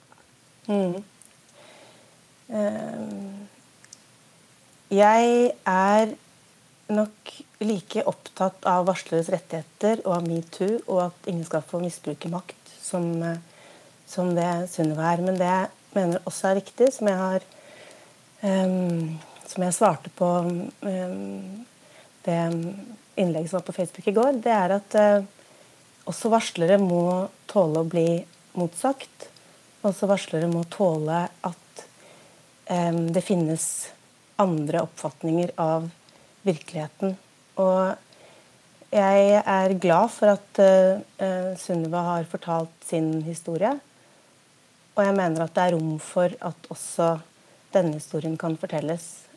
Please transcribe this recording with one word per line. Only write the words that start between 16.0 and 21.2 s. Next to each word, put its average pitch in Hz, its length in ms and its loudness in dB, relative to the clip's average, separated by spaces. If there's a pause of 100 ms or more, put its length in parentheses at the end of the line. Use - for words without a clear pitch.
også 190 260 -2
er 196 100 2
viktig, 240 320 2
som 214 140 -2
jeg 190 100 0
har, 190 240 -2 (1040)
ehm, 180 720 0 (280)
som - 180 -6
jeg 180 100 0
svarte 175 420 2
på, 175 140 0 (540)
ehm, 196 840 -8 (580)